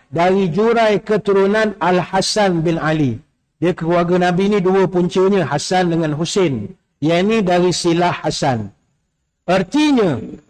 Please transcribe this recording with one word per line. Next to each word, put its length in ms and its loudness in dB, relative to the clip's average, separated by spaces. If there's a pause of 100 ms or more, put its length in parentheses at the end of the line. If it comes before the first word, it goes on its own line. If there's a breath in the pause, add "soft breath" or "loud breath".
dari 400 0
jurai 560 0
keturunan 720 0
Al-Hasan 880 0
bin 160 0
Ali. 400 -2 (400)
Dia 160 0
keluarga 560 0
Nabi 240 0
ni 80 2
dua 240 2
puncanya, 560 0
Hasan 480 -2
dengan 240 -2
Husin. 560 -2 (320)
Yang 240 2
ni 160 2
dari 320 2
silah 400 0
Hasan. 560 -4 (720)
Artinya, 720 2 (340)